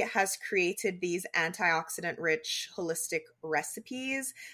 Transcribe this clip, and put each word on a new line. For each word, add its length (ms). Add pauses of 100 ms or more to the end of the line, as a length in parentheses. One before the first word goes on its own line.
(140)
has 240
created 640
these 240 (100)
antioxidant-rich 1400
holistic 440 (200)
recipes 920 (200)